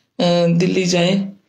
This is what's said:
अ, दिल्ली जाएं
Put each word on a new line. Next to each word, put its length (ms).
अ, 280
दिल्ली 380
जाएं 440